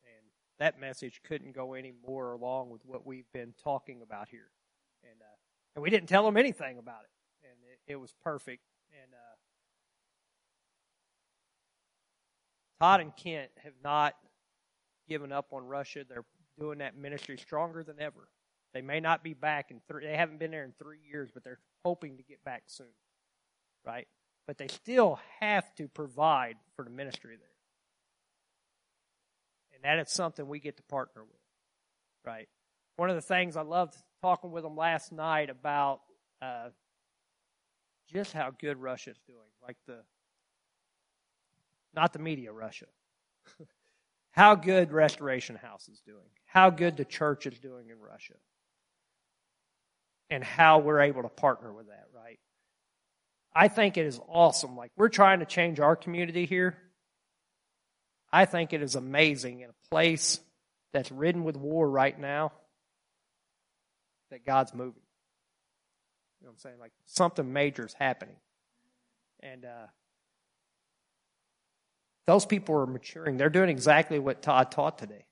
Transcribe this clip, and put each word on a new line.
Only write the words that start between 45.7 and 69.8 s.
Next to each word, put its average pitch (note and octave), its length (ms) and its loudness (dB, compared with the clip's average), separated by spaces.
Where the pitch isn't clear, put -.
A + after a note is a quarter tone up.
is - 120 -20
doing, G#2 280 -20
how F#3+ 260 8
good E3 260 -2
the C#3+ 80 -4
church D3 420 -4
is B2 120 -12
doing B2 300 -20
in A2+ 100 -20
Russia, G#2+ 360 -20
and C3 160 -4
how D#3 360 8
we're D3+ 200 2
able C#3 220 2
to A#2 60 -8
partner A#2+ 440 -2
with G#2+ 160 -20
that, G#2 260 -20
right? A#2 240 -20
I F#3 140 8
think G#3 280 2
it D#3+ 100 0
is B2 220 -6
awesome. D3+ 480 4
Like, B2 200 -16
we're G#3+ 120 6
trying F#3+ 300 8
to D#3+ 80 -2
change E3+ 320 0
our D3 160 6
community F3 500 -4
here. F#3 320 0
I F#3 140 8
think E3+ 260 -4
it D3+ 100 -4
is C3+ 140 -6
amazing C3 640 0
in B2 100 -20
a - 200 -20
place E3 500 0
that's C3+ 200 -4
ridden E3 320 -2
with D#3 120 -6
war D3 320 0
right C#3 300 2
now D3 340 -4
that B2 140 -20
God's C3+ 300 0
moving. B2 280 -12
You C3 60 -20
know B2 40 -20
what - 20 -20
I'm A2 60 -20
saying? B2 220 -20
Like, A2+ 120 -20
something E3+ 460 0
major C#3 340 -2
is - 80 -18
happening. C3 420 -6
And, B2+ 240 -20
uh, A#2 220 -18